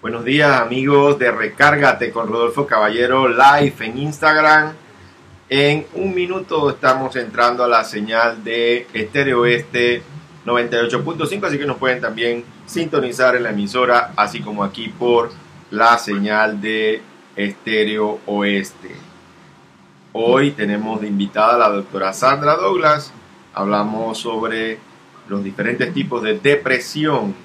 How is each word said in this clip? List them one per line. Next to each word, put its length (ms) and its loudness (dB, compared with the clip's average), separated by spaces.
Buenos 240 -8
días, 340 4
amigos 600 2
de 120 2
Recárgate 800 2
con 160 -4
Rodolfo 400 -2
Caballero 640 2
Live 520 6
en 180 -8
Instagram. 720 2
En 420 2
un 220 -4
minuto 560 -2
estamos 460 0
entrando 480 0
a 40 0
la 160 2
señal 580 -2
de 520 -2
Estéreo 480 0
Oeste 600 0
noventa 300 -2
y 100 2
ocho 180 -2
punto 220 -4
cinco, 220 -6
así 100 -4
que 80 -6
nos 100 -4
pueden 240 0
también 440 -4
sintonizar 720 0
en 60 0
la 80 -4
emisora, 680 0
así 240 0
como 240 -6
aquí 240 -8
por 440 0
la 280 4
señal 640 -2
de 400 -2
Estéreo 880 -2
Oeste. 720 -4
Hoy 380 4
tenemos 500 -4
de 60 -6
invitada 480 2
a 20 2
la 100 4
doctora 460 -4
Sandra 420 2
Douglas. 560 0
Hablamos 640 -2
sobre 640 -6
los 160 -4
diferentes 480 -4
tipos 300 -4
de 160 -2
depresión. 960 0